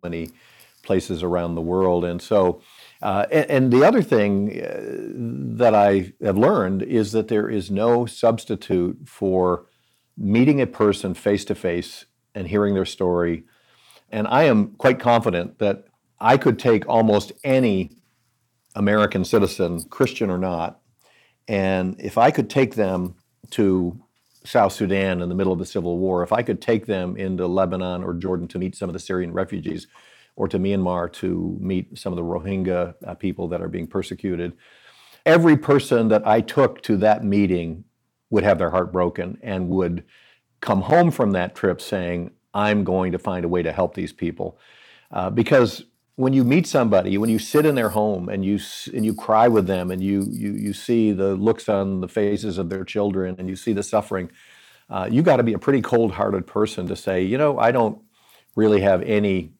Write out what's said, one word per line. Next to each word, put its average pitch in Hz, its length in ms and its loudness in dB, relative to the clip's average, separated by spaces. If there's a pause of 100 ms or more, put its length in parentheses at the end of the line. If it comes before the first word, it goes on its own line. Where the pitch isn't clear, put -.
many 85 280 -8 (520)
places 92 400 -2
around 87 320 -2
the 82 60 -4
world. 90 420 0
And 87 180 -6
so, 92 400 2 (400)
uh, 101 300 -2
and, 151 180 2
and 131 220 2
the 131 160 6
other 233 140 4
thing, 101 600 0
uh, 120 960 -10
that 117 160 4
I 101 380 4 (100)
have 98 160 0
learned 104 460 2
is 110 300 0
that 110 160 -2
there 110 200 0
is 104 220 -4
no 120 360 2
substitute 104 960 -2
for 90 640 0 (500)
meeting 123 420 2
a 120 80 2
person 101 460 0
face-to-face 95 920 -4 (320)
and 87 120 -8
hearing 101 240 0
their 95 100 0
story. 87 640 -2 (640)
And 107 180 -4
I 143 160 4
am 110 300 2
quite 127 260 2
confident 110 600 0
that 101 260 -2 (340)
I 120 160 4
could 131 240 2
take 113 300 2
almost 110 420 2 (140)
any 123 460 0 (840)
American 104 480 2
citizen, 87 600 0
Christian 120 460 -2
or 90 80 -2
not, 87 440 -4 (640)
and 95 520 -2
if - 180 -6
I 127 140 6
could 120 180 -2
take - 260 0
them 92 400 -2 (360)
to 92 500 0 (420)
South - 300 2
Sudan 95 480 -2
in 87 80 -4
the 87 60 -4
middle 92 180 0
of 85 60 -2
the 92 60 -8
civil 87 320 -4
war, 90 260 0
if 87 80 -6
I 113 100 2
could 117 200 -4
take 113 240 0
them 92 320 -4
into 92 300 -4
Lebanon 90 560 -2
or 87 100 -6
Jordan 87 360 -4
to 90 100 -10
meet 92 160 -6
some 92 140 -8
of 82 40 -8
the 90 60 -10
Syrian 90 340 -4
refugees, 92 540 -8 (480)
or 98 140 -4
to 98 100 -2
Myanmar 90 540 -2
to 87 480 -4
meet 92 360 -6
some 95 140 -8
of 90 60 -6
the 85 60 -6
Rohingya, 90 680 -4 (140)
uh, 90 80 -10
people 90 320 -6
that 87 140 -6
are 85 80 -8
being 85 180 -8
persecuted, 90 640 -6 (720)
every 165 300 6
person 131 540 2
that 107 180 4
I 110 140 4
took 127 420 0
to 107 140 0
that 107 260 4
meeting 90 640 0 (440)
would 104 140 2
have 98 140 4
their 85 140 0
heart 87 200 0
broken 90 500 -2
and 92 280 -4
would 87 340 -2 (580)
come 98 200 0
home 165 300 4
from 107 200 0
that 92 240 -2
trip 92 240 0
saying, 87 520 -6 (220)
"I'm 104 300 2
going 92 300 0
to 90 60 -4
find 90 260 -4
a - 20 -2
way 87 160 0
to 80 80 -2
help 90 240 -2
these 87 160 -6
people." 87 480 -8 (500)
Uh, 92 200 -4
because 117 560 2 (320)
when 131 160 0
you 131 100 4
meet 151 240 2
somebody, 98 500 2
when 110 120 0
you 110 100 0
sit 151 260 0
in 147 100 2
their 113 140 0
home 104 400 -2
and 98 140 -4
you 101 120 0
s-, - 380 -10
and 107 120 -2
you 110 80 0
cry 110 360 4
with 104 180 4
them 92 240 -2
and 92 100 -6
you, 98 300 0
you, 104 220 -6
you 104 200 -4
see 113 380 0
the 98 240 0
looks 107 320 -2
on 98 320 0
the 90 80 -6
faces 101 500 -2
of 90 120 -6
their 95 160 -8
children 95 520 -4
and 92 120 -8
you 95 60 -8
see 110 180 -4
the 101 100 -2
suffering, 98 460 -4 (600)
uh, 95 220 -6
you 131 100 4
gotta 139 220 4
be 113 100 0
a 95 60 -4
pretty 139 220 2
cold-hearted 101 640 0
person 104 420 -4
to 92 80 -6
say, 92 280 -2
"You 104 140 -2
know, 143 200 0
I 117 140 4
don't 113 280 0 (560)
really 107 260 4
have 95 220 4
any 101 560 -2